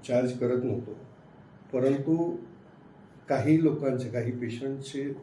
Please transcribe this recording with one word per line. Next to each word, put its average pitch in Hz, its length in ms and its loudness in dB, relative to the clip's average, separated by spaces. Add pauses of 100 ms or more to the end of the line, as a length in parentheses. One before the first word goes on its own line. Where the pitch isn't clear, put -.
चार्ज 123 320 2
करत 123 240 2
नव्हतो, - 340 -4 (760)
परंतु 143 600 2 (920)
काही 151 340 4
लोकांचे, 127 460 2
काही 120 220 -2
पेशंटचे 135 720 -6 (200)